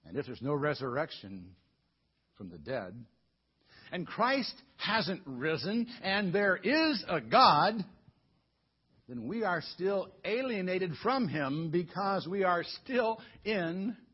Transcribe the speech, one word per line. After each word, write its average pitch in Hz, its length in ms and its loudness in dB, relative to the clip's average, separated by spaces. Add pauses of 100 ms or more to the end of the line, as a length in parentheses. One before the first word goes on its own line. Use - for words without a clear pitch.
And - 100 -8
if 139 100 -4
there's 113 160 -10
no 143 120 0
resurrection 127 960 -4 (840)
from 95 120 -12
the 85 100 -14
dead, 98 360 -8 (960)
and 175 140 -6
Christ 254 480 0 (220)
hasn't 196 500 -2
risen, 156 600 -2 (160)
and 190 300 0
there 196 240 4
is 294 520 2
a 170 120 0
God, 190 640 6 (1200)
then 120 180 -8
we 220 160 -4
are 175 180 2 (140)
still 190 340 0 (160)
alienated 185 680 0 (100)
from 247 260 2
Him 151 420 0
because 180 580 0
we 196 160 0
are 175 200 2 (180)
still 226 380 0 (240)
in 196 520 -2 (180)